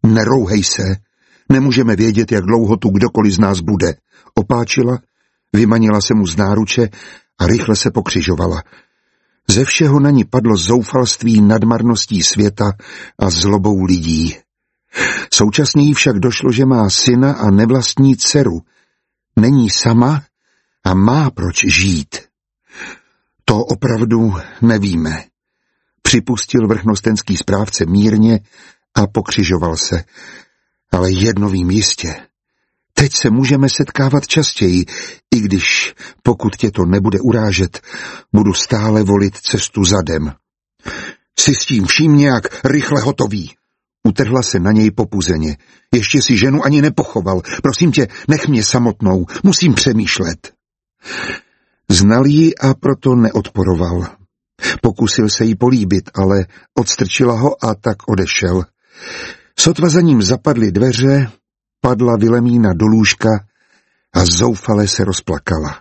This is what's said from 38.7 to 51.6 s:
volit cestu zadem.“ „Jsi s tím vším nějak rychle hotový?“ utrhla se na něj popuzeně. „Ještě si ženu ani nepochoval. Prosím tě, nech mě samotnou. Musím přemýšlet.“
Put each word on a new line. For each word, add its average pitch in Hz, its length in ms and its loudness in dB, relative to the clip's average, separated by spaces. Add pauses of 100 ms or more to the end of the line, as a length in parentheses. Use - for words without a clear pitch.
volit 98 340 2
cestu - 480 -4
zadem.“ 80 480 -2 (1080)
„Jsi 143 160 2
s - 120 -6
tím 104 200 0
vším 151 300 2
nějak 139 480 0
rychle 139 360 0
hotový?“ 107 520 -4 (560)
utrhla 123 340 0
se 104 180 -2
na 98 120 2
něj 107 180 4
popuzeně. 85 640 -4 (380)
„Ještě 127 280 0
si 127 140 0
ženu 135 280 0
ani 143 180 2
nepochoval. 95 600 -2 (200)
Prosím 139 300 0
tě, 127 160 0 (200)
nech 151 200 0
mě 117 160 0
samotnou. 101 640 0 (160)
Musím 180 320 2
přemýšlet.“ 95 800 -2 (1400)